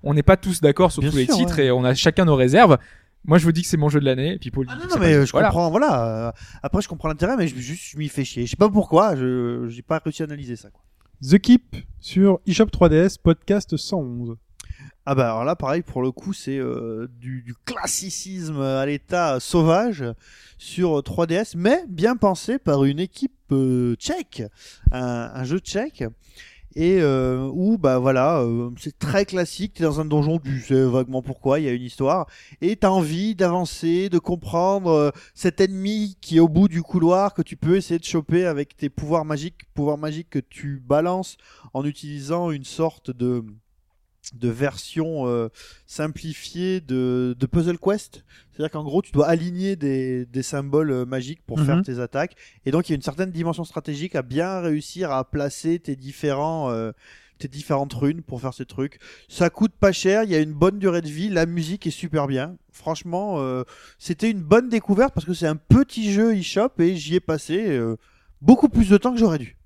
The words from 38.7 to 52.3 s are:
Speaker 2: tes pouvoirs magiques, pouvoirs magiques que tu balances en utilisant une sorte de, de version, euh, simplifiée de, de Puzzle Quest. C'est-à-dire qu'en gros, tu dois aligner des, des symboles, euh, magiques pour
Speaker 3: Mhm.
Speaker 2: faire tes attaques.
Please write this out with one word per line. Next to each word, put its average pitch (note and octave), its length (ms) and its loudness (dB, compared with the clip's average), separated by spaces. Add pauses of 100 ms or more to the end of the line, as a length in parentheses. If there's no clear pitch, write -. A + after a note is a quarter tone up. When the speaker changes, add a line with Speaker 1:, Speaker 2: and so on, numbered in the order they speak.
Speaker 2:
tes C#3+ 120 -4
pouvoirs D#3 360 -2
magiques, D3+ 480 -8
pouvoirs D3 240 -2
magiques D#3 320 -8
que C#3+ 100 -4
tu C#3 480 -12
balances F3 480 0 (380)
en C3+ 100 -4
utilisant D3 680 -6
une C#3 120 -8
sorte - 480 -6
de, B2 320 -4 (920)
de A#2+ 120 -4
version, C#3+ 800 -4
euh, A#2 220 -2 (380)
simplifiée E3 920 -6
de, B2+ 580 -2
de B2+ 100 -2
Puzzle F3 320 -2
Quest. - 440 -4 (280)
C'est-à-dire D3+ 200 -6
qu'en D3+ 120 -8
gros, D#3 180 -2
tu - 100 -8
dois C#3+ 160 4
aligner F3 480 -2
des, C3 500 -4
des B2 180 -6
symboles, C#3+ 480 -2
euh, B2+ 140 -2
magiques C3 420 -8
pour - 100 -6
Speaker 3:
Mhm. D#3 80 2
Speaker 2:
faire D#3+ 160 2
tes C3 180 -6
attaques. C3+ 360 -6 (300)